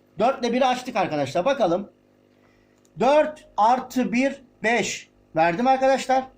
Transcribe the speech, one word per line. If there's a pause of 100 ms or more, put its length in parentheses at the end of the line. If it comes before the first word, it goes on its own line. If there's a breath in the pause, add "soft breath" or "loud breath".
(180)
Dört
ile
biri
açtık
arkadaşlar.
Bakalım. (1080 soft breath)
Dört
artı
bir, (200)
beş. (280)
Verdi
mi
arkadaşlar? (140)